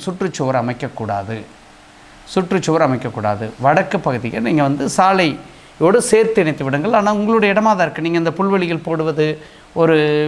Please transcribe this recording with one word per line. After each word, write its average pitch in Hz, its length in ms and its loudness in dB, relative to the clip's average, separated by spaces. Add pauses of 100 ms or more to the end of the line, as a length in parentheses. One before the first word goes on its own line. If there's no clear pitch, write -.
சுற்றுச்சுவர் 147 560 -2
அமைக்கக்கூடாது, 110 760 -6 (920)
சுற்றுச்சுவர் 170 540 0
அமைக்கக்கூடாது. 113 640 -4 (140)
வடக்கு 185 400 2
பகுதிக்கு 117 360 -4
நீங்கள் 143 280 2
வந்து 143 160 -2 (120)
சாலையோடு 185 1040 0 (120)
சேர்த்து 220 320 4
இணைத்து 156 240 -2
விடுங்கள். 147 320 -2
ஆனால் 208 200 0
உங்களுடைய 214 360 2
இடமா 214 220 2
தான் 180 100 0
இருக்குது. 156 200 -4
நீங்கள் 170 160 0
இந்த 165 160 0
புல்வெளிகள் 180 480 0
போடுவது, 160 400 0 (480)
ஒரு 160 220 4 (320)